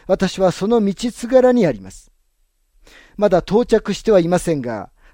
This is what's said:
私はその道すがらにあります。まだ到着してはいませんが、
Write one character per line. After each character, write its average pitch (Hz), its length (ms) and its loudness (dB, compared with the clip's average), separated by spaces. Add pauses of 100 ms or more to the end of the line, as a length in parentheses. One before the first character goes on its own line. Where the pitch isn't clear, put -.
私 185 320 -2
は 185 100 2
そ 185 160 -4
の 226 180 2
道 202 280 -4
す - 160 -12
が 254 140 4
ら 254 100 4
に 240 120 2
あ 160 60 2
り 107 100 -8
ま 92 120 -20
す。 - 180 -20 (1080)
ま 208 120 2
だ 180 100 2
到 208 260 0
着 214 300 0
し - 80 -12
て - 80 0
は 202 80 6
い 170 80 2
ま 175 140 0
せ 170 140 -2
ん 147 60 -4
が、 113 300 -10 (240)